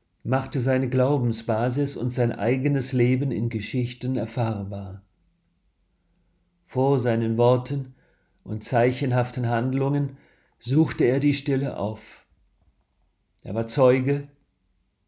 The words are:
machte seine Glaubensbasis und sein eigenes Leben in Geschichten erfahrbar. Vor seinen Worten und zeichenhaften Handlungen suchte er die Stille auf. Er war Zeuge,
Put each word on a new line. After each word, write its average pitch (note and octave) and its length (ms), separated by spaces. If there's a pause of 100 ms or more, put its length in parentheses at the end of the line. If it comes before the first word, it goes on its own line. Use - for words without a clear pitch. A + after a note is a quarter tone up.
(220)
machte C3 380
seine C3 280
Glaubensbasis B2+ 1080
und B2 140
sein B2 200
eigenes C3 600
Leben B2+ 400
in A2+ 160
Geschichten B2+ 680
erfahrbar. G2+ 840 (1600)
Vor C3+ 360
seinen A2+ 360
Worten B2+ 580 (500)
und G#2+ 180
zeichenhaften B2 880
Handlungen C3+ 680 (420)
suchte C#3+ 460
er B2+ 140
die C#3+ 160
Stille C#3 420
auf. - 500 (1160)
Er G#2 120
war A2+ 120
Zeuge, C3+ 640 (800)